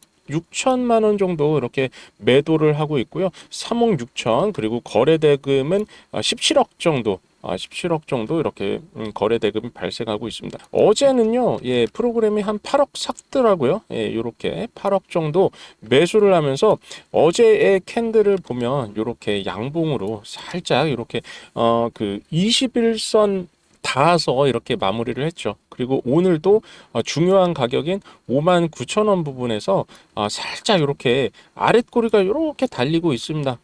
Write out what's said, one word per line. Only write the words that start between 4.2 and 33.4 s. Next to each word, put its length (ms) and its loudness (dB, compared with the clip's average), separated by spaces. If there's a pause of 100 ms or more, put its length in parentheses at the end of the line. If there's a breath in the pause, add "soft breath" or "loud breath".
그리고 260 -4
거래 380 2
대금은, 680 0 (260 loud breath)
아, 100 -6
십칠억 580 0
정도, 400 0 (240)
아, 140 -4
십칠억 500 -6
정도 320 -4
이렇게, 400 -4 (160)
음, 180 -8
거래 240 0
대금이 320 -4
발생하고 580 -8
있습니다. 300 -12 (140)
어제는요, 920 2
예, 220 0
프로그램이 560 -2
한 160 -4
팔억 380 -2
삭더라고요. 840 -2 (100)
예, 240 -4
요렇게 580 -6
팔억 380 -2
정도 400 0 (280 loud breath)
매수를 540 4
하면서 460 2 (320 loud breath)
어제의 760 4
캔들을 520 0
보면 600 -4
요렇게 480 -4
양봉으로 800 -4
살짝 640 -2
이렇게, 320 -6 (320 loud breath)
어, 400 2
그 260 -4 (120)
이십일선 1160 0 (380)
닿아서 640 2
이렇게 280 -2
마무리를 480 -4
했죠. 320 -6 (140)
그리고 360 -4
오늘도, 580 2 (300 loud breath)
어, 100 -2
중요한 500 2
가격인 480 -2 (260 loud breath)
오만 420 2
구천 380 -2
원 160 2
부분에서, 640 -2 (300 loud breath)
어, 120 -2
살짝 520 -2
이렇게 500 0 (240 soft breath)
아랫꼬리가 680 2
이렇게 440 -2
달리고 480 0
있습니다. 500 -4